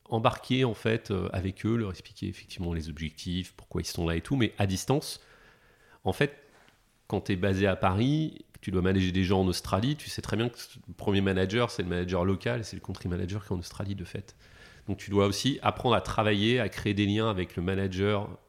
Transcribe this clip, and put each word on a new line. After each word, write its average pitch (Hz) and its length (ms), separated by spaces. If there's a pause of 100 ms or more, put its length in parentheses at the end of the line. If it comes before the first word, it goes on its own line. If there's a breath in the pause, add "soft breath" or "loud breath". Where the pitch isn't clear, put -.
embarqués, 127 600
en 113 100
fait, - 360
euh, 95 220
avec 95 340
eux, 113 80
leur 110 160
expliquer - 380
effectivement 87 440
les 80 160
objectifs, 82 680
pourquoi - 240
ils 87 40
sont - 220
là 85 80
et 85 60
tout, - 160
mais 113 220
à 101 100
distance, 131 520 (840 soft breath)
en 95 80
fait, - 240 (720 soft breath)
quand 98 140
t'es 101 120
basé 98 320
à 92 80
Paris, 123 720 (160)
tu 104 100
dois 92 100
manager 92 300
des 92 140
gens 95 160
en 92 80
Australie, 110 480
tu - 120
sais - 140
très 107 140
bien 117 120
que - 80 (300)
le - 80
premier 98 260
manager, 98 520
c'est 98 100
le 90 60
manager 90 360
local, 107 400
c'est 95 120
le 87 40
country - 280
manager 92 360
qui - 80
est 90 40
en - 20
Australie, 98 380
de 92 80
fait. - 320 (500 soft breath)
Donc 98 120
tu - 120
dois 98 160
aussi 101 360
apprendre 113 340
à 92 40
travailler, 107 600
à 101 80
créer - 260
des 101 120
liens 107 220
avec 92 280
le 90 80
manager 98 640 (200)